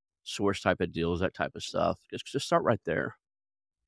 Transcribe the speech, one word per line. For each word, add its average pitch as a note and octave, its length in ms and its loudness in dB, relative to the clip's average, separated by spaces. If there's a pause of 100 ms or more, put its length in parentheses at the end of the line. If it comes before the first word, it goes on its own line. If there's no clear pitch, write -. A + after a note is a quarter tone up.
(240)
source G2+ 380 0
type F#2 180 4
of F2 120 0
deals, E2+ 280 0
that F2+ 140 0
type D2 220 -4
of E2+ 80 -12
stuff? F2 360 0 (100)
Just, - 160 -10
just - 200 -4
start E3+ 180 2
right G#2+ 200 2
there. - 320 -2 (720)